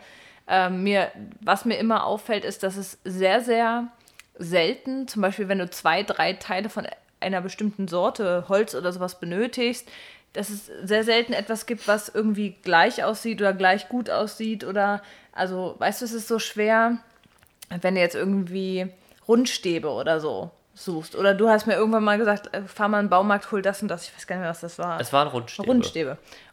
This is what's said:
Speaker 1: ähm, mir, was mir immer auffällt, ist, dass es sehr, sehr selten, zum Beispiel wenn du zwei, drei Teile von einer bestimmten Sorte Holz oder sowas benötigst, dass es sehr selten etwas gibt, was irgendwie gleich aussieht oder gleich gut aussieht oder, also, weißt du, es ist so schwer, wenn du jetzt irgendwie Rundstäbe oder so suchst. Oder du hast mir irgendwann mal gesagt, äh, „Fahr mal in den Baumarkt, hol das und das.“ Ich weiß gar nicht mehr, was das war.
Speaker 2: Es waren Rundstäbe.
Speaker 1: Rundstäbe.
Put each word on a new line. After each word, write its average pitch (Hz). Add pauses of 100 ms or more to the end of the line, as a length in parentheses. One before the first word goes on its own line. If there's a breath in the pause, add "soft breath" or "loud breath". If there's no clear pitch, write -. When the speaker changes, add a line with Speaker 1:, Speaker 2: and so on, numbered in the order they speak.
(460 loud breath)
Speaker 1:
ähm, 185
mir, 196 (300)
was 214
mir 226
immer 226
auffällt, 214
ist, -
dass 190
es 196
sehr, 190
sehr 233 (500 soft breath)
selten, 208
zum 214
Beispiel 196
wenn 196
du 180
zwei, 170
drei 196
Teile 196
von - (340)
einer 190
bestimmten 196
Sorte 180
Holz 208
oder 180
sowas 180
benötigst, 233 (440 loud breath)
dass 202
es 208 (180)
sehr 214
selten 233
etwas 214
gibt, 220
was 208
irgendwie 208
gleich 180
aussieht 220
oder 202
gleich 190
gut 247
aussieht 214
oder, 202 (300 loud breath)
also, 185
weißt 208
du, 254
es 220
ist 226
so 226
schwer, 220 (720)
wenn 180
du 185
jetzt 175
irgendwie 185 (380 soft breath)
Rundstäbe 190
oder 139
so 151 (240)
suchst. 160
Oder 196
du 208
hast 214
mir 214
irgendwann 220
mal 208
gesagt, 208
äh, 202
„Fahr 202
mal 208
in 202
den 185
Baumarkt, 202
hol 202
das 196
und 208
das.“ 175
Ich -
weiß -
gar 180
nicht 185
mehr, 170
was 170
das 170
war. 165
Speaker 2:
Es -
waren 143
Rundstäbe. 131
Speaker 1:
Rundstäbe. 165 (340 loud breath)